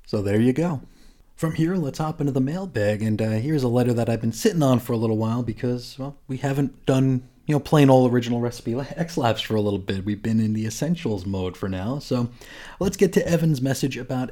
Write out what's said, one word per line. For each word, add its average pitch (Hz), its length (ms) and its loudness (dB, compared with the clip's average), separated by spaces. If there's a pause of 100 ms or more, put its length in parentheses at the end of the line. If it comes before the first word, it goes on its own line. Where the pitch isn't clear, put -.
So 107 160 -2
there 101 180 2
you 127 120 4
go. 160 300 -2 (520)
From 156 200 -4
here, 160 200 0
let's 151 240 -2
hop 156 220 -4
into 143 120 0
the 135 80 0
mailbag, 131 600 0
and, 110 180 0
uh, 110 100 0
here's 127 340 0
a 123 40 2
letter 120 240 2
that 117 160 0
I've 113 120 0
been 113 120 0
sitting 170 300 0
on 131 160 4
for 120 140 -4
a 117 40 0
little 113 200 0
while 110 260 0
because, 120 560 -6
well, 139 180 -10 (120)
we 131 80 -6
haven't 139 500 -2
done, 131 380 2 (220)
you 151 80 2
know, 143 60 2
plain 143 300 6
old 127 220 6
original 120 280 0
recipe 117 360 -4
la-, 135 100 -4 (100)
X-Labs 139 460 0
for 110 140 -2
a 107 40 4
little 101 200 0
bit. 95 240 -4
We've 104 180 -4
been 113 160 2
in 110 140 2
the 110 140 -2
essentials 113 600 -4
mode 92 300 -4
for 101 120 -6
now, 95 300 -4
so 123 320 -4 (480)
let's 190 180 -2
get 190 180 4
to 185 120 2
Evan's 165 340 2
message 131 360 -2
about 127 340 -4